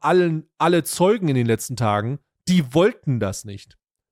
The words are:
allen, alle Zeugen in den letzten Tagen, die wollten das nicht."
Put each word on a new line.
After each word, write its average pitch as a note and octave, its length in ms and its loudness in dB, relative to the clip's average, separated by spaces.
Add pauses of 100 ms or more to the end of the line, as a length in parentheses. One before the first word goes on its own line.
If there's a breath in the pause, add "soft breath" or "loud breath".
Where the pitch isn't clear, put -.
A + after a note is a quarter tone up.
allen, D#3+ 560 0
alle E3 260 2
Zeugen F#3+ 440 0
in C3+ 80 0
den B2 100 0
letzten A2+ 320 -2
Tagen, A2 420 -2 (280)
die D#3+ 260 0
wollten D#3+ 460 0
das G2 260 -6
nicht." - 320 -18 (340)